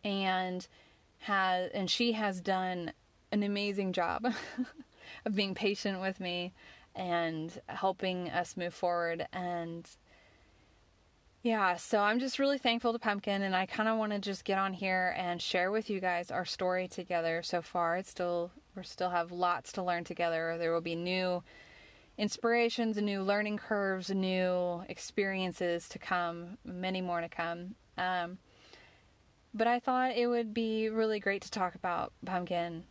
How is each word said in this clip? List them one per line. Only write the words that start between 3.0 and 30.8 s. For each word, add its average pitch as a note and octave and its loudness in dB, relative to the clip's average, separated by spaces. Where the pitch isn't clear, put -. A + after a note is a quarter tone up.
an G#3 4
amazing G3+ 0
job F3+ 2
<laughs> - -16
of G#3+ 0
being G3 0
patient G3+ 0
with F#3+ -2
me F3 -4
and E3 -2
helping F#3 0
us - -2
move F3 -4
forward. E3+ 0
And E3+ -6
yeah, G#3 4
so - 2
I'm G#3 4
just C4 -2
really C#4 4
thankful A#3 2
to A#3 -2
Pumpkin, G3+ 0
and F#3+ 2
I F#3 4
kinda A3 0
wanna G#3 0
just G3 -6
get G3 2
on F#3+ 0
here F#3 0
and F3 -2
share F#3 2
with G#3+ -2
you G3 0
guys F3+ 0
our F3+ -2
story F#3 0
together E3+ -2
so E3+ -2
far. F3 2
It's F#3+ -6
still, F3 0
we F#3 -10
still - -2
have F3 0
lots F3 0
to F#3+ -2
learn F3 0
together. E3 0
There E3 2
will E3+ 4
be E3+ -2
new F3+ 0
inspirations, A#3 2
new G3+ 0
learning G#3 2
curves, G3 0
new F#3 2
experiences F#3 -2
to - -10
come, F3 -4
many F#3 -4
more F3 -2
to E3+ -6
come. F3 -6
Um, F3+ -2
but A3+ 2
I A#3+ 4
thought B3+ 2
it A#3+ 4
would A#3 0
be A3 2